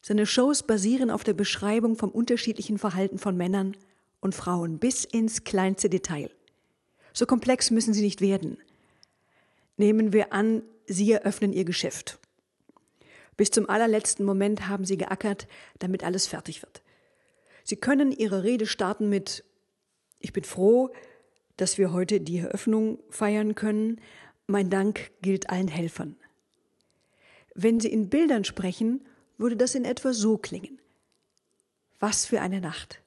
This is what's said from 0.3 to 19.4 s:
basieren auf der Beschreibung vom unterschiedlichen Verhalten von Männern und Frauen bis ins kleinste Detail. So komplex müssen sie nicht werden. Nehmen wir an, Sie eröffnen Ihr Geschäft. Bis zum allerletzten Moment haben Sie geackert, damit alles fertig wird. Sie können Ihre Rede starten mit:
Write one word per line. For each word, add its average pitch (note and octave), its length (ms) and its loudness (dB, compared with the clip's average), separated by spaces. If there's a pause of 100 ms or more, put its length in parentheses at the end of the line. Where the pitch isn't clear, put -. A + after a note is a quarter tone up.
basieren A3+ 460 2
auf A3 140 -4
der G#3+ 80 0
Beschreibung G#3+ 640 0
vom G#3 140 -2
unterschiedlichen A#3 680 -2
Verhalten F#3+ 400 -2
von F#3 220 -2
Männern F#3+ 360 0 (460)
und F#3 140 -2
Frauen E3+ 440 -4
bis - 280 0
ins A3+ 360 0
kleinste F#3+ 460 0
Detail. E3+ 420 -2 (840)
So A#3+ 100 2
komplex B3 460 2
müssen A3+ 240 2
sie G#3 80 2
nicht G3+ 180 0
werden. F#3+ 380 0 (1200)
Nehmen G#3+ 340 4
wir G#3 220 2
an, A3 280 2 (240)
Sie G3+ 240 2
eröffnen G#3 440 2
Ihr F#3 100 0
Geschäft. - 540 -6 (1200)
Bis G#3 120 4
zum G#3 200 2
allerletzten G#3+ 560 2
Moment G3 420 0
haben G3 160 -4
Sie F#3+ 140 -2
geackert, G3 500 -4 (300)
damit F#3 260 -4
alles F3+ 220 -2
fertig - 340 -12
wird. - 220 -20 (840)
Sie G3+ 120 -6
können C#4 340 2
Ihre G3 320 -2
Rede A3 240 0
starten G#3 420 -2
mit: G3 360 -2 (720)